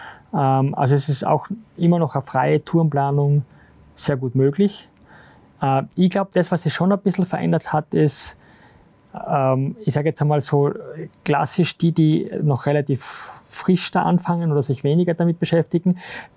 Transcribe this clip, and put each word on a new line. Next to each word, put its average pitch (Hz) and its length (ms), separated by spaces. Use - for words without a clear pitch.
Ähm, 135 420
also 139 200
es 139 120
ist 139 180
auch 151 220
immer 170 200
noch 160 160
eine 139 100
freie 147 400
Tourenplanung 143 800
sehr 143 220
gut 127 180
möglich. 143 540
Äh, 135 220
ich 180 140
glaub, 196 220
das, 175 200
was 175 120
sich 151 100
schon 180 180
ein 196 80
bisschen 185 260
verändert 165 460
hat, 156 220
ist, - 440
ähm, 135 580
ich 139 80
sag 147 120
jetzt 160 160
einmal 147 200
so, 143 300
klassisch 151 540
die, 170 160
die 156 360
noch 143 220
relativ 143 680
frisch - 480
da 175 120
anfangen 170 480
oder 143 100
sich 127 220
weniger 170 300
damit 170 260
beschäftigen, 170 600